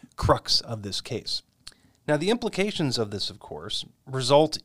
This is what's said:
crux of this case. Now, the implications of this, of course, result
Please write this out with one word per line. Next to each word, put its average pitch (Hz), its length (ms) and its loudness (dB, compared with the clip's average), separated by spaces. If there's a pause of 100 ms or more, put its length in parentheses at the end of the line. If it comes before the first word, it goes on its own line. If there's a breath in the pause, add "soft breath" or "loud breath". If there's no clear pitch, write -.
(180 loud breath)
crux - 440 4
of 110 220 -8
this 98 180 -6
case. - 400 -6 (640 soft breath)
Now, 175 120 2
the 190 140 0
implications 196 640 -2
of 107 140 -2
this, 101 180 -6
of 101 100 -14
course, - 460 -10 (200)
result 143 600 4